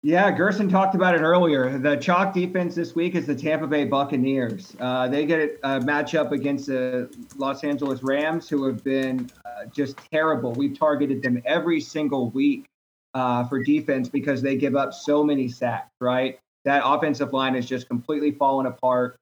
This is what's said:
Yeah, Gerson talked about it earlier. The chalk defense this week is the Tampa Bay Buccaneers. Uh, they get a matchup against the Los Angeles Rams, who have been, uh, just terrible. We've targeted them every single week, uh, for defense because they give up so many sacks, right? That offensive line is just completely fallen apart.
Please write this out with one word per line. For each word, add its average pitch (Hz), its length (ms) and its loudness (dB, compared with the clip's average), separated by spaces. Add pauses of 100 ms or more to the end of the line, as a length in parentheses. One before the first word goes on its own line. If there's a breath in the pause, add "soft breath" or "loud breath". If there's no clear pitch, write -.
Yeah, 175 300 4
Gerson 190 380 0
talked 190 260 4
about 180 180 4
it 165 60 4
earlier. 156 580 4
The 143 200 2
chalk 190 360 0
defense 180 400 -2
this 170 220 -6
week 180 200 -2
is 147 120 -2
the 143 80 0
Tampa 151 320 -2
Bay 147 160 0
Buccaneers. 135 960 0
Uh, 127 300 -2
they 147 160 0
get 156 360 0
a 135 200 -2
matchup 147 500 0
against 139 360 -2
the 127 460 -4 (220)
Los 135 300 -4
Angeles 139 360 -4
Rams, 147 460 -2
who 143 160 -2
have 127 180 -2
been, 131 480 -2 (160)
uh, 107 280 -12
just 139 240 -4 (120)
terrible. 151 440 0
We've 139 240 -2
targeted 143 440 0
them 123 220 0
every 160 380 0
single 135 480 -2
week, 135 340 0 (500)
uh, 123 360 0
for 135 120 -2
defense 139 460 0
because 135 340 -2
they 135 140 0
give 139 220 0
up 135 160 0
so 147 280 2
many 143 280 2
sacks, 117 500 -4
right? 127 400 0 (240)
That 120 220 2
offensive 143 480 0
line 131 240 0
is 120 100 -4
just 127 220 -6
completely 143 420 -2
fallen 135 360 2
apart. 123 540 0